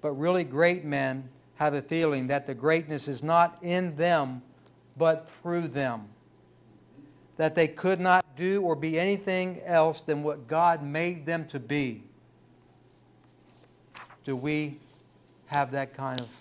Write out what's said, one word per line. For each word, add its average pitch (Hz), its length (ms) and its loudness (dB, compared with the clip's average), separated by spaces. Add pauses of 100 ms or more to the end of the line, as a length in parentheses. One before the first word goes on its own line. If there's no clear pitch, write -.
but 151 120 -2
really 175 300 2
great 160 400 2
men 135 460 -4 (260)
have 151 200 0
a 139 60 -2
feeling 147 440 0
that 139 220 0
the 135 80 -6
greatness 151 520 0
is 127 140 -6
not 170 400 4
in 175 360 -2
them, 147 440 2 (560)
but 160 320 2
through 170 380 -4
them, 123 420 -4 (1300)
that 156 160 2
they 160 140 4
could 185 320 0
not 180 260 4 (100)
do 190 280 0
or 165 120 2
be 160 240 -2
anything 185 640 -2
else 160 400 4
than 147 220 -2
what 143 240 -6
God 165 340 2
made 156 460 -4
them 165 220 -2
to 143 100 -6
be." 123 440 -4 (2250)
Do 139 120 -4
we 151 440 -4 (680)
have 143 260 -2
that 135 220 -6
kind 131 260 -6
of 120 80 -10 (140)